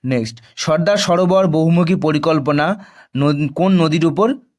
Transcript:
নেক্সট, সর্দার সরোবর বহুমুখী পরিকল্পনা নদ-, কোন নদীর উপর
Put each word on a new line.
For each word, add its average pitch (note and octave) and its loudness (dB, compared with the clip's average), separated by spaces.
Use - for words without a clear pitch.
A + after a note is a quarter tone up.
নেক্সট, A#2+ -4
সর্দার E3+ 0
সরোবর F#3 2
বহুমুখী E3 2
পরিকল্পনা D3+ -2
নদ-, D3 0
কোন F#3 0
নদীর D#3+ 0
উপর G3 0